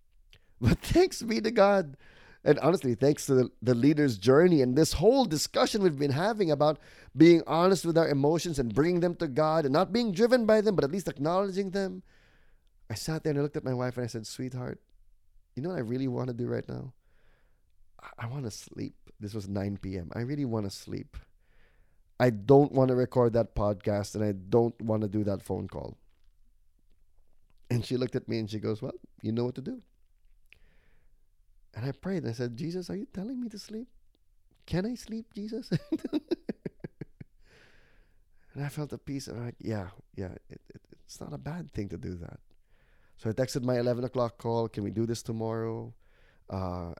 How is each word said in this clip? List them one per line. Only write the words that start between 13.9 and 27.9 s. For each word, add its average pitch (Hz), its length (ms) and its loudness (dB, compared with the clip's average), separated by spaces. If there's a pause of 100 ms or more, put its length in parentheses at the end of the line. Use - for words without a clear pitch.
and 123 80 -4
I - 20 -4
said, 110 220 -10
"Sweetheart, 127 520 -10 (760)
you 123 60 -6
know 170 80 -6
what 180 80 -4
I - 20 -2
really 123 260 -4
wanna 123 280 -4
do 120 120 -4
right 117 220 -4
now? 127 240 -10 (1080)
I, - 100 -20 (100)
I 117 80 -8
wanna 127 240 -8
sleep." - 420 -12 (240)
This 104 160 -10
was 98 140 -8
nine 101 280 -4
P 95 220 -8
M. 85 160 -10
"I 107 60 -4
really 143 240 -4
wanna 110 260 -4
sleep. - 460 -12 (1040)
I 127 100 6
don't 135 400 6
wanna 131 240 4
record 123 380 2
that 113 240 0
podcast 104 580 -2
and 104 80 -2
I 107 80 2
don't 104 500 2
wanna 110 280 0
do 104 160 -2
that 98 180 -2
phone 90 240 -6
call." 67 320 -12 (1700)
And 117 160 -2
she 127 120 -4